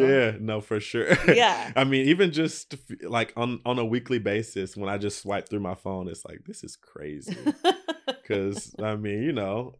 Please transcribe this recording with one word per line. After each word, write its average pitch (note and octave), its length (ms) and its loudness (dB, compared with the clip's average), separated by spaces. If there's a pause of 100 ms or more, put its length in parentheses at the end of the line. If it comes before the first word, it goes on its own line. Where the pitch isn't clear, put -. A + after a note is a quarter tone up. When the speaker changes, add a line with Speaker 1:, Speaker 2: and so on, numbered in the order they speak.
Speaker 1:
Yeah, B2 320 4
no, G#2+ 220 -2
for G#2+ 180 -2
sure. A2+ 300 0 (120)
<laughs> - 60 -6
Speaker 2:
Yeah. C3 480 6
Speaker 1:
I C3+ 100 4
mean, C3+ 220 2
even E3+ 260 6
just D#3 420 -2
f-, - 240 -16 (100)
like, A2+ 260 0
on, A#2+ 300 -4
on B2 140 0
a A#2+ 80 0
weekly A#2+ 320 0
basis, G2+ 580 -4
when G2 140 -4
I G2+ 80 -2
just G2+ 240 -6
swipe G2 260 -4
through G#2 120 -4
my F#2 140 -4
phone, F#2 340 -6
it's E2 180 -12
like, E2 180 -18
"This - 200 -16
is - 120 -16
crazy." - 580 -12
Speaker 2:
<laughs> - 920 -4
Speaker 1:
'Cause, G2+ 520 -4
I G#2+ 180 -4
mean, G#2 260 -4
you D#3 100 -2
know, A2+ 480 -4